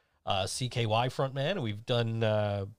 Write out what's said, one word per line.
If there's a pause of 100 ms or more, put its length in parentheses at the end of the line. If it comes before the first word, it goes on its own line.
(260)
uh,
C
K
Y
frontman.
We've
done,
uh, (140)